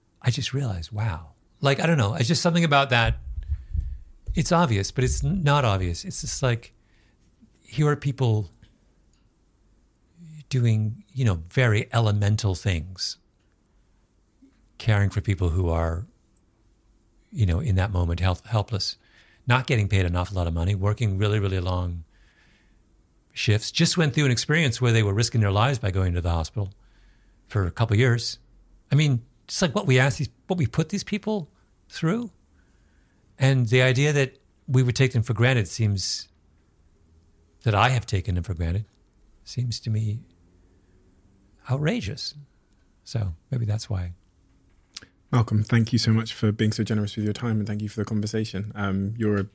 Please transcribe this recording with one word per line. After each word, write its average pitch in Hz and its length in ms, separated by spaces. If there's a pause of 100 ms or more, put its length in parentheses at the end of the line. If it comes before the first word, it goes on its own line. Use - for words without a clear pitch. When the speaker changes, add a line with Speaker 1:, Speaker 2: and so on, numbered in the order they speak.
(200)
Speaker 1:
I - 100
just 120 220
realized, 110 400
wow. 95 360 (340)
Like, 139 180
I - 60
don't 165 100
know. 107 160
It's - 160
just 170 140
something 170 220
about 139 260
that. 117 260 (1160)
It's 170 180
obvious, 127 380
but 127 140
it's 127 200
n-, 175 180
not 143 220
obvious. 92 400
It's - 160
just - 220
like, 120 320 (880)
here - 260
are 147 80
people 117 540 (2000)
doing, 113 520 (120)
you 131 100
know, 92 240
very 117 460
elemental 104 600
things. 90 640 (1600)
Caring 101 320
for 95 140
people 92 260
who 87 220
are, 82 340 (1300)
you 135 140
know, 87 140
in 98 160
that 92 140
moment, 87 300
help-, 90 260
helpless. - 520 (480)
Not 127 200
getting 110 220
paid 95 180
an 87 100
awful 90 220
lot 87 80
of 82 80
money, 85 200
working 101 440
really, 104 200
really 95 220
long 90 440 (1300)
shifts. - 360
Just - 280
went 156 160
through 151 100
an 135 60
experience 147 500
where 123 100
they 113 120
were 101 100
risking 113 300
their 101 100
lives 117 260
by 107 120
going 92 240
to 87 80
the 85 80
hospital 85 420 (760)
for 98 200
a 87 40
couple 113 220
of 104 80
years. 120 380 (520)
I - 40
mean, 139 260 (260)
just - 140
like 165 140
what 202 120
we 127 120
ask 131 180
these, - 140 (160)
what 185 100
we 143 100
put - 220
these - 160
people 208 460 (400)
through, 214 400 (1080)
and 131 300
the 127 140
idea 131 320
that 135 240 (280)
we 127 160
would 123 140
take 131 160
them 113 100
for 113 120
granted 117 340
seems, - 600 (1400)
that 113 100
I 110 160
have 127 160
taken 90 300
them 85 80
for 95 100
granted, 85 320 (580)
seems 123 360
to 113 100
me 110 300 (1500)
outrageous. 147 640 (680)
So 98 320 (160)
maybe 117 160
that's 107 240
why. 90 220 (1200)
Speaker 2:
Malcolm, 110 320
thank 117 280
you 117 60
so 110 140
much 110 200
for 107 200
being 107 180
so 107 140
generous 104 320
with 107 80
your 107 100
time, 113 240
and 104 80
thank 104 160
you 104 60
for 101 100
the 107 60
conversation. 107 720
Um, 98 400
you're 104 240
a 98 140